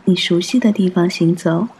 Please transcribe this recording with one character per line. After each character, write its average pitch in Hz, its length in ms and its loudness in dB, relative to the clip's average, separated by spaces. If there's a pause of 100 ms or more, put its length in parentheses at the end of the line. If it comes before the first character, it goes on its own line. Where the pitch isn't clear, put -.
你 185 100 2
熟 175 240 0
悉 247 180 -2
的 226 140 2
地 190 160 0
方 180 220 0
行 170 260 0
走， 170 320 -2 (120)